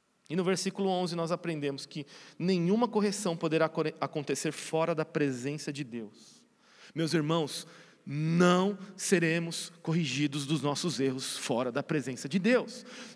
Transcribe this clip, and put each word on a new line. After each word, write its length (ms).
E 60
no 80
versículo 480
onze 240
nós 160
aprendemos 560
que 180
nenhuma 520
correção 480
poderá 320
core-, 320
acontecer 500
fora 420
da 120
presença 680
de 120
Deus. 580
Meus 220
irmãos, 500
não 720
seremos 760
corrigidos 640
dos 160
nossos 360
erros 400
fora 320
da 120
presença 460
de 120
Deus. 440